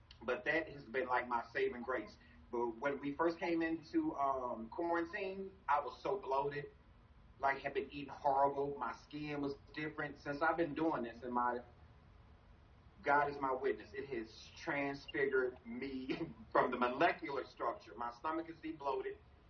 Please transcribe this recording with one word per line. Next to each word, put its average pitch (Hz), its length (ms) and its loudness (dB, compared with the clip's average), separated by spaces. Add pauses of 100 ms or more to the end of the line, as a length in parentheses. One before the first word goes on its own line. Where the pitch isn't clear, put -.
(240)
But 120 220 0
that 151 240 2
has 143 140 -12
been, 120 240 0
like, 123 220 2
my 120 120 2 (120)
saving 131 300 0
grace. 117 340 -4 (340)
But 120 280 0
when 139 200 0
we 139 140 -2
first 165 260 2
came 170 220 2
into, 160 580 0
um, 123 520 0
quarantine, 190 760 -2 (240)
I - 100 6
was - 220 -6
so 147 240 0
bloated, 143 400 0 (720)
like, 135 220 2
had 139 120 -2
been - 180 0
eating 143 200 -8 (100)
horrible. 139 580 4
My 117 120 -2 (120)
skin 147 360 -6
was 139 140 0 (200)
different. 151 480 -4
Since 143 200 -2
I've 160 160 4
been 151 160 2
doing 151 300 2
this, 117 200 -8
and 123 80 -6
my, 123 280 2 (1400)
God 147 260 6
is 143 100 -6
my 135 140 0
witness, 127 400 -2
it 139 160 -8
has 113 180 -4 (340)
transfigured 139 960 0 (100)
me 131 520 -4 (180)
<laughs> - 160 -18
from 131 200 6
the 127 60 0
molecular 131 680 2
structure. 117 520 -4
My 120 120 -2 (100)
stomach 165 300 -2
is 160 120 -10
de-bloated, 139 520 -2 (360)